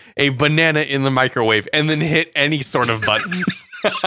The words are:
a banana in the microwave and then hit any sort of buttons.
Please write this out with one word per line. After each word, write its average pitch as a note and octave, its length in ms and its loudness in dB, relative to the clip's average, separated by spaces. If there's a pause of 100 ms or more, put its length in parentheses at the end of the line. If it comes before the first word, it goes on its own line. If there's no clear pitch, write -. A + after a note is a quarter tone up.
(160)
a C#3 140 2
banana D3+ 500 2
in C#3 220 -2
the C3+ 80 2
microwave B2 600 2
and D3+ 160 0
then D#3 120 0
hit D#3+ 340 0
any D3 260 0
sort B2+ 280 -2
of A2+ 140 -2
buttons. A2 640 -2 (420)